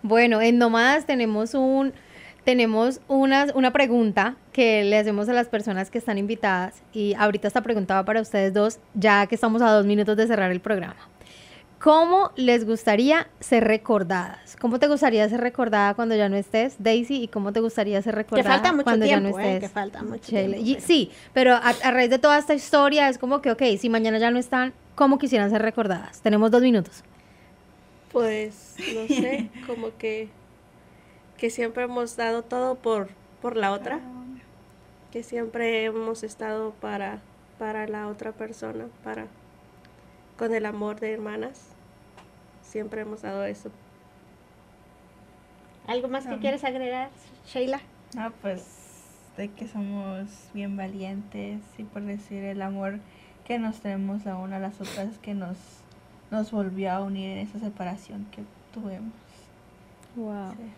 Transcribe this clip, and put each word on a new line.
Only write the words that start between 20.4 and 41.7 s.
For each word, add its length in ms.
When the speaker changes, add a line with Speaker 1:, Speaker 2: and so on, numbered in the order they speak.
Speaker 2:
tiempo, 120
Speaker 1:
Y, 60
Speaker 2:
pero 120
Speaker 1:
sí, 240
pero 220
a, 180
a 80
raíz 200
de 80
toda 200
esta 140
historia 560
es 100
como 220
que, 100
ok, 100
si 100
mañana 280
ya 140
no 80
están, 340
¿cómo 240
quisieran 320
ser 100
recordadas? 600
Tenemos 280
dos 140
minutos. 400
Speaker 3:
Pues, 640
no 180
sé, 440
Speaker 4:
<laughs> 100
Speaker 3:
como 220
que, 300
que 140
siempre 320
hemos 320
dado 260
todo 340
por, 340
por 140
la 160
otra, 280
Speaker 4:
Ah. 220
Speaker 3:
que 100
siempre 600
hemos 400
estado 580
para, 380
para 280
la 200
otra 240
persona, 540
para, 240
con 160
el 120
amor 340
de 140
hermanas, 480